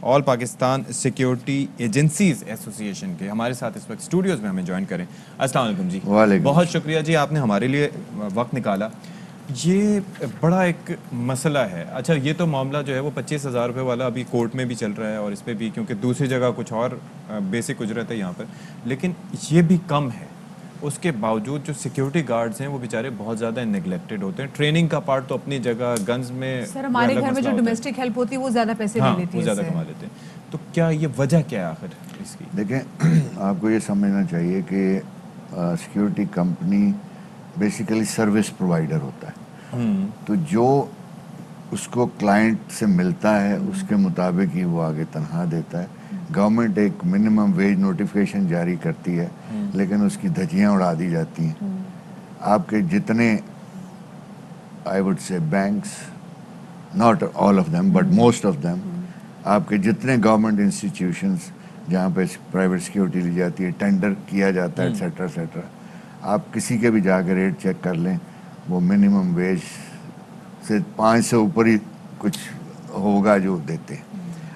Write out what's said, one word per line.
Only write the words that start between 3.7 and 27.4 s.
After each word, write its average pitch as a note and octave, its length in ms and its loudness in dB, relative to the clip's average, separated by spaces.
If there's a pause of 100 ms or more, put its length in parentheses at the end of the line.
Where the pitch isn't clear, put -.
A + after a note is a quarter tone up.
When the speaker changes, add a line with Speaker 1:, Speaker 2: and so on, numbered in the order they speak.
Speaker 1:
इस G#2 140 -14
वक्त G#2+ 120 -10
स्टूडियोज़ F3 400 0
में G#2 60 -4
हमें F#2 160 -2
ज्वाइन F#2 200 -2
करें। F2+ 240 -6 (320)
अस्सलाम C3 240 2
वालेकुम G2 240 -2
जी। F#2 160 -4
Speaker 2:
वालेकुम। G2+ 400 6
Speaker 1:
बहुत D#3+ 220 6
शुक्रिया D#3+ 340 -2
जी, D#3 140 0
आपने D3 260 2
हमारे A2+ 280 2
लिए C#3+ 240 0 (400)
वक्त A#2+ 220 -2
निकाला। G#2+ 360 -2 (600)
ये G3 500 2 (420)
बड़ा F3+ 220 4
एक E3+ 340 -2 (160)
मसला C3 500 0
है। F2+ 200 -6
अच्छा, D3 300 0
ये C#3+ 180 0
तो E3+ 140 0
मामला C#3 360 0
जो C3+ 120 -4
है C3 60 0
वो D3 100 -4
पच्चीस C#3 340 -6
हज़ार A#2+ 240 0
रुपये B2 140 -4
वाला B2+ 240 0
अभी A#2+ 180 -2
कोर्ट A#2 300 0
में B2+ 140 -2
भी B2 60 -4
चल A2 160 -4
रहा G#2+ 180 -6
है G#2+ 120 -4
और G#2 120 -4
इस G2 80 -10
पे A#2+ 140 -6
भी, A2 160 -4
क्योंकि A#2 240 -6
दूसरी B2 340 0
जगह B2+ 220 2
कुछ A#2 220 -6
और, A#2 280 -2 (300)
अ, G#2+ 80 -6
बेसिक A2+ 420 -4
उजरत A2 300 -4
है A#2 80 -4
यहाँ F2+ 140 -4
पर, G#2+ 160 -12 (380)
लेकिन D#3 280 -2 (380)
ये E3+ 100 8
भी E3+ 160 6
कम D3 320 -2
है। - 180 -12 (540)
उसके D3 280 -2
बावजूद A2+ 520 -2
जो D3+ 100 -6
security C#3 500 -2
guards A#2 380 0
हैं C#3 80 -4
वो C#3 100 -4
बेचारे A#2+ 320 -4
बहुत G#2+ 280 -6
ज़्यादा A#2 260 -2
neglected F#2+ 580 -4
होते G2 200 -4
हैं। C#3 140 -8
Training D3+ 320 2
का D3 120 0
part C3+ 260 0
तो C#3 80 -4
अपनी C#3 240 -4
जगह, A#2+ 380 0
guns A#2+ 340 -2
में B2+ 360 -4
Speaker 3:
Sir, C4+ 180 -8
हमारे A#3+ 220 2
Speaker 1:
अलग C4 100 4
Speaker 3:
घर B3+ 60 2
में C4+ 80 0
Speaker 1:
मसला C4 120 0